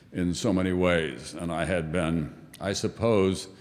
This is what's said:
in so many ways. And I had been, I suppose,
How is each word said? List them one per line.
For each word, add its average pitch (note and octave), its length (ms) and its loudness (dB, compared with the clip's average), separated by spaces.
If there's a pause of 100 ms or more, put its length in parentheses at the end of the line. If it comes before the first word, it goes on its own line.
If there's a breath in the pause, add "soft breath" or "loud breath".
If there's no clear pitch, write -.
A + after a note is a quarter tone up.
(120)
in F2 220 0
so F2+ 180 0
many F#2 220 2
ways. E2+ 600 2
And E2+ 160 -8
I E2 140 -2
had D#2+ 300 -2
been, E2 420 0 (240)
I G2 140 -2
suppose, G2 720 0 (140 loud breath)